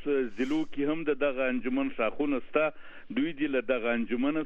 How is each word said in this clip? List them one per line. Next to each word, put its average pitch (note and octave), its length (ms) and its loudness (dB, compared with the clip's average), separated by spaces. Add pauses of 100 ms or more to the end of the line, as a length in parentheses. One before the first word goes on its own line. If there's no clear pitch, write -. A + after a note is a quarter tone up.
س-، C3+ 340 2
ضلعو C#3+ 240 2 (100)
کې C#3 100 0 (100)
هم D#3+ 180 -2
د C#3 140 2
دغه C3 320 0
انجمن C3 420 0
شاخونه B2+ 480 2
شته. D3+ 260 2 (380)
دوی C#3 240 0
دې D3 180 -2
له C3 160 4
دغه A#2 300 2
انجمن B2+ 460 0